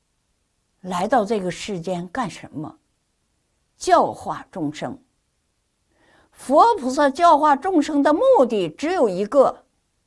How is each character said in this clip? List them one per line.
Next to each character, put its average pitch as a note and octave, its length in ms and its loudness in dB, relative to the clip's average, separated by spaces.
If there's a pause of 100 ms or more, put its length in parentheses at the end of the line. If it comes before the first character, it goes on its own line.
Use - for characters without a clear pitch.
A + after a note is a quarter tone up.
(840)
来 F#3 260 -6
到 A#3+ 160 2
这 G#3+ 160 -4
个 F3+ 100 -6
世 F3+ 300 -8
间 F3 280 -8
干 A#3+ 200 -6
什 - 240 -18
么？ D3 260 -12 (1000)
教 C4 360 2
化 - 380 -10
众 D3 220 -6
生。 C3+ 260 -12 (1300)
佛 G4+ 460 2
菩 C4 140 -6
萨 C#4+ 180 2
教 D#4+ 300 4
化 D4 180 2
众 E4+ 260 0
生 C#4+ 200 -2
的 D4+ 100 2
目 E4+ 80 0 (260)
的 G3+ 220 -2
只 D4+ 240 -6
有 D#4 160 0
一 F#3 180 -4
个： B3+ 380 2 (420)